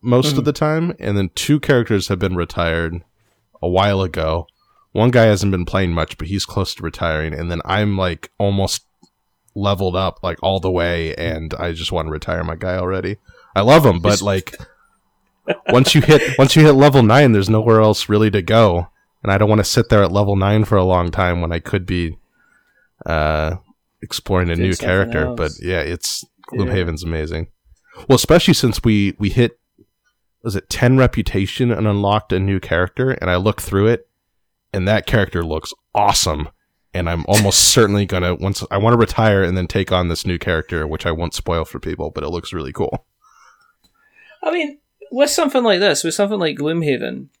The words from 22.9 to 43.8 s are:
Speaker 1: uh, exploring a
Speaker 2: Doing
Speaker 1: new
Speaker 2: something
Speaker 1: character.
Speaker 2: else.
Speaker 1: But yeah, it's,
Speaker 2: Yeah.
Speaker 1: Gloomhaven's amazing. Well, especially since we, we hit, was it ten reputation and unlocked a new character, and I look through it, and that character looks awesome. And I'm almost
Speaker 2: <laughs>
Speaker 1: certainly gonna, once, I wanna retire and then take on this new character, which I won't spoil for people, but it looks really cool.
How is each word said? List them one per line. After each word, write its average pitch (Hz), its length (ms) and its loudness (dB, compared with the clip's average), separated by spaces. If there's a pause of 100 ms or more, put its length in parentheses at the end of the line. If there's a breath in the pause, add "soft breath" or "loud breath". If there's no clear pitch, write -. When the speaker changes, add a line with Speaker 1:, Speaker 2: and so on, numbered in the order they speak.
Speaker 1:
uh, 78 520 -2 (440)
exploring 90 500 -2
a 85 40 -2
Speaker 2:
Doing 87 140 0
Speaker 1:
new 95 60 0
Speaker 2:
something - 140 -6
Speaker 1:
character. 87 380 0
Speaker 2:
else. - 100 -8
Speaker 1:
But 78 160 -4 (140)
yeah, 90 140 -2
it's, 82 440 -8 (280)
Speaker 2:
Yeah. 120 80 -6
Speaker 1:
Gloomhaven's 85 440 -4
amazing. 80 440 -6 (600 loud breath)
Well, - 80 6
especially 165 380 4
since - 300 0
we, 104 340 2
we 101 120 -2
hit, - 280 0 (840)
was 104 140 -6
it - 120 -8
ten 127 300 2
reputation 120 720 0
and 107 160 -2
unlocked 101 460 0
a 92 80 0
new 98 200 -2
character, 90 500 -2
and 90 200 -4
I 87 60 0
look 98 260 -2
through 101 260 0
it, - 200 -2 (640)
and 92 160 -4
that 107 180 0
character 92 380 -2
looks 80 280 -8 (220)
awesome. 90 540 0 (440)
And 87 180 -4
I'm 82 160 -4
almost 101 320 2
Speaker 2:
<laughs> - 140 2
Speaker 1:
certainly 101 340 4
gonna, 90 280 -2
once, 98 360 -4
I 98 80 -4
wanna 113 180 4
retire 110 460 2
and 90 140 0
then 90 100 -2
take 95 260 -4
on 90 160 0
this 85 180 -4
new 87 120 -2
character, 80 480 -4
which 78 200 -6
I 85 60 -2
won't 82 220 -6
spoil 82 300 -4
for - 160 -14
people, 78 300 -8
but 78 140 -10
it 76 60 -6
looks 85 220 -10
really 71 200 -10
cool. - 340 -8 (1400 soft breath)